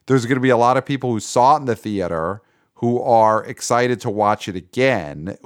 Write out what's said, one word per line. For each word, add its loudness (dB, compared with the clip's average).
There's 2
gonna 0
be 2
a 6
lot 4
of -4
people -4
who -4
saw 4
it -4
in -10
the -2
theater -4
who -2
are 4
excited -2
to -8
watch -2
it -8
again, -4